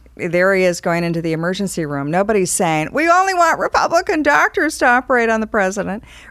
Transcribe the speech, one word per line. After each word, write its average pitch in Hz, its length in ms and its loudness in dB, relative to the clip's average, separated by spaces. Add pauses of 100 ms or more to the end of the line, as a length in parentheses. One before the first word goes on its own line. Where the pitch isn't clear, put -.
(160)
there 180 380 0
he 185 100 2
is 175 180 0
going 170 220 0
into 165 180 -2
the 165 100 -2
emergency 180 540 -4
room, 143 240 -6
nobody's 196 420 0
saying, 156 400 0
"We 311 180 0
only 381 220 2
want 330 260 2
Republican 330 640 0
doctors 311 560 2
to 302 80 2
operate 247 440 2
on 220 100 0
the 220 60 -4
president." 196 580 -2 (260)